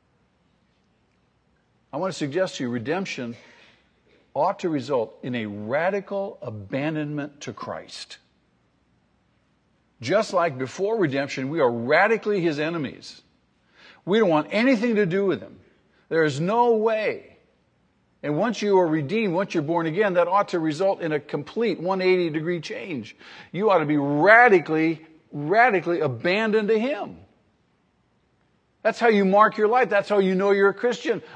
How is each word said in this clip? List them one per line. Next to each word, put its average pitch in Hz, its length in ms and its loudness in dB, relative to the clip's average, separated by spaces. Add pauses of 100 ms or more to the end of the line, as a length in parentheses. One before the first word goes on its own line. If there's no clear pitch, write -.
(1900)
I 139 60 -10
want 185 120 -4
to - 80 -10
suggest 160 380 -4
to 143 80 -6
you, 120 60 -4
redemption 123 680 -6 (960)
ought 175 280 -2
to 180 100 -2
result 127 520 -4
in 123 120 -6
a 117 100 -4
radical 180 960 -4
abandonment 147 1000 -8
to 123 100 -10
Christ. - 640 -14 (1900)
Just 196 320 0
like 170 240 0
before 190 400 -4
redemption, 139 500 -2
we 160 120 -2
are 123 100 6
radically 180 720 2
his 160 160 0
enemies. 151 640 -8 (840)
We 196 140 2
don't 214 100 4
want 151 220 2
anything 233 460 2
to 208 100 2
do 190 180 0
with 156 160 0
him. 90 180 -20 (520)
There 160 140 2
is 139 140 0
no 233 380 2
way. 214 640 -2 (840)
And 147 140 -2
once 208 240 -2
you 202 180 4
are 175 80 6
redeemed, 160 460 0
once 185 220 -2
you're 170 80 0
born 165 240 -2
again, 185 280 0
that 175 140 4
ought 196 200 2
to 185 100 -2
result 160 420 0
in 165 120 -4
a 151 60 0
complete 165 600 -4
one 185 220 -2
eighty 185 260 2
degree 160 320 -4
change. 151 560 -12 (360)
You 202 180 0
ought 185 80 6
to 151 80 0
be 151 100 2
radically, 160 1040 4 (320)
radically 170 680 0
abandoned 196 680 -2
to 220 100 2
him. 214 380 -6 (1700)
That's 214 180 0
how 233 80 4
you 202 160 6
mark 202 320 4
your 214 120 2
life. 240 200 4
That's 202 220 0
how 208 80 2
you 190 160 2
know 196 160 2
you're 196 180 4
a 196 60 2
Christian. 226 480 -2 (140)